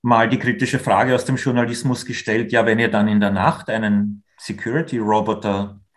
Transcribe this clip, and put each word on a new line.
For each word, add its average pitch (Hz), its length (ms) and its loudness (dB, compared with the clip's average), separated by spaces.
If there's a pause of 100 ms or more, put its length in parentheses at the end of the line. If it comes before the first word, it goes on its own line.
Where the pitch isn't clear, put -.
mal 113 280 4
die 127 100 0
kritische 123 400 -2
Frage 120 340 2
aus 123 120 0
dem 131 100 0
Journalismus 120 720 -2
gestellt, 113 480 -2
ja, 113 120 4
wenn 113 140 4
ihr 113 100 2
dann 107 200 2
in 104 100 2
der 101 120 2
Nacht 104 380 0
einen 104 540 -2 (140)
Security-Roboter 107 1400 -2 (160)